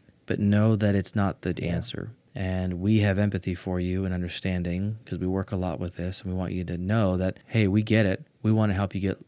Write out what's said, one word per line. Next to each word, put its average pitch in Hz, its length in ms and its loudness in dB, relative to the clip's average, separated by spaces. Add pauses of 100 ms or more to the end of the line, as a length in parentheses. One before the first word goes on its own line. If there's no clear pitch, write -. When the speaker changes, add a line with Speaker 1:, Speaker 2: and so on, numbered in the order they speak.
(260)
Speaker 1:
but - 140 -2
know 104 360 4
that 101 180 2
it's 98 220 -2
not 98 240 0
the 92 160 -2
Speaker 2:
Yeah. 85 180 -2
Speaker 1:
answer. 87 360 -6 (240)
And 92 460 -2
we 107 200 4
have 98 180 4
empathy 95 380 0
for 90 240 -4
you 90 240 -2
and 92 100 -2
understanding 90 880 -4
'cause 90 140 -8
we 90 80 -4
work 95 240 -2
a 101 60 -2
lot 90 240 -4
with 90 160 -6
this, 90 240 -6
and 92 120 -6
we 92 60 -4
want 92 140 -4
you 92 120 -4
to 87 140 -6
know 95 380 2
that, 92 300 -2
hey, 110 200 2
we 101 160 4
get 110 240 4
it. 95 160 -2 (220)
We 110 80 4
wanna 107 220 2
help 95 200 -2
you 98 60 -4
get 95 180 0
a - 100 -20